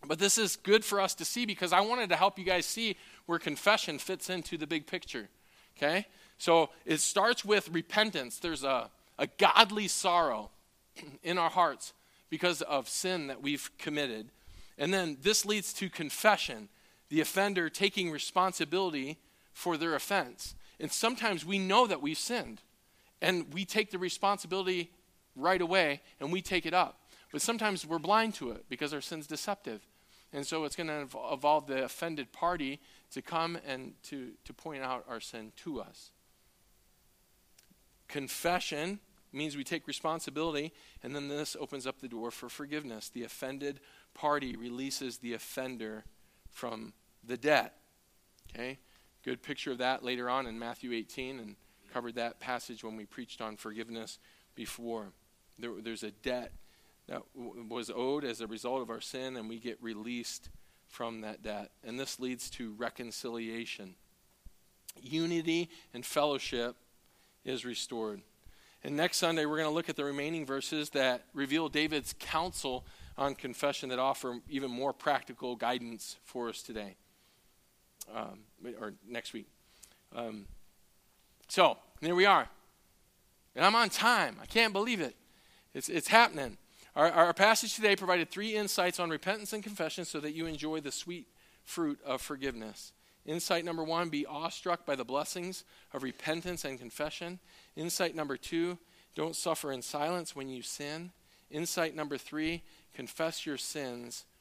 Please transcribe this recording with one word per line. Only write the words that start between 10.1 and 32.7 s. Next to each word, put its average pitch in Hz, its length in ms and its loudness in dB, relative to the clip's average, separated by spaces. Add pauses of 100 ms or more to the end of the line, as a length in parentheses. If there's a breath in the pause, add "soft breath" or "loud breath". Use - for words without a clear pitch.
<clears throat> - 340 -16
in 170 140 0
our 170 120 6
hearts 165 440 2 (360 soft breath)
because 165 320 2
of 139 260 0
sin 185 400 -2
that 127 140 -8
we've 143 280 -2 (100)
committed. 131 500 -2 (480 soft breath)
And 165 160 2
then 170 280 0
this 208 240 4
leads 208 280 0
to 190 160 -4
confession, 139 800 2 (400 soft breath)
the 151 100 4
offender 185 480 4
taking 190 440 0
responsibility 156 1040 0 (340 soft breath)
for 170 260 0
their 160 180 2
offense. - 580 -2 (260 soft breath)
And 151 120 -6
sometimes 220 520 2
we 190 140 0
know 190 300 6
that 151 160 0
we've 147 140 0
sinned, 139 440 -4 (580 soft breath)
and 165 320 2
we 180 140 -4
take 214 240 0
the 190 80 -6
responsibility 185 920 0 (440)
right 180 260 4
away, 165 400 4 (180 loud breath)
and 147 120 -4
we 185 120 0
take 170 240 0
it 160 80 0
up. 175 260 4 (300 loud breath)
But 147 100 -4
sometimes 214 440 0
we're 160 140 -2
blind 208 360 4
to 120 160 -6
it - 180 -12
because 147 240 -4
our 143 80 -4
sin's 156 260 -8
deceptive. 143 580 -6 (460 soft breath)
And 143 160 -6
so 160 160 -2
it's 147 140 -4
gonna 151 280 -4
inv-, 131 280 -8
involve 143 340 4
the 131 160 0
offended 147 480 -4
party 151 480 -2 (320 loud breath)